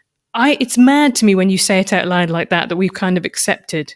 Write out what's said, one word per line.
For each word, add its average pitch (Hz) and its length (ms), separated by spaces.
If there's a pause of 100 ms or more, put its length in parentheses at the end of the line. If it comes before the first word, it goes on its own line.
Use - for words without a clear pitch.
(320)
I, 247 280
it's 247 180
mad 277 380
to - 80
me 202 100
when 185 160
you 190 80
say 190 220
it 190 120
out 180 140
loud 180 240
like 165 200
that, 170 180
that 170 80
we've 185 180
kind 185 240
of 165 60
accepted - 720